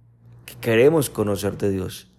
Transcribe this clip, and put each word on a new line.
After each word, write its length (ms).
que 100
queremos 560
conocer 460
de 120
Dios, 500